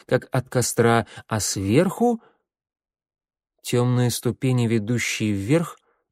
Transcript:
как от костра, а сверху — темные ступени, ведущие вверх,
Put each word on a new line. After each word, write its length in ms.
как 260
от 180
костра, 580
а 120
сверху — 800
темные 500
ступени, 560
ведущие 640
вверх, 460